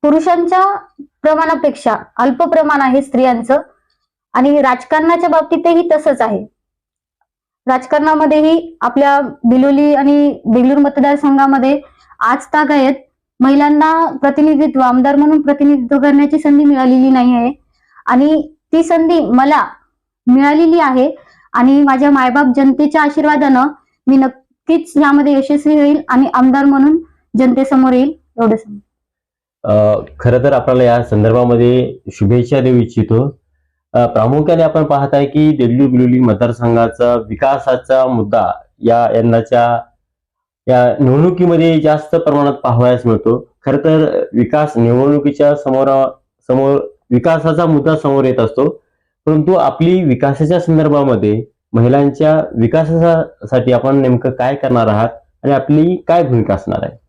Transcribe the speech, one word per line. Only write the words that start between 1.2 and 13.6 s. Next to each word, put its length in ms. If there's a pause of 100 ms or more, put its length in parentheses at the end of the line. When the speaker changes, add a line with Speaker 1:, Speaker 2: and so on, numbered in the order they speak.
Speaker 1:
अल्प 260
प्रमाण 380
आहे 220
स्त्रियांचं 580 (720)
आणि 300
राजकारणाच्या 680
बाबतीतही 640
तसंच 280
आहे. 260 (1200)
राजकारणामध्येही 1120
आपल्या 400 (240)
बिलोली 500
आणि 520
देगलूर 320
मतदारसंघामध्ये 1000 (400)
आज 260
तागायत 480 (460)
महिलांना 760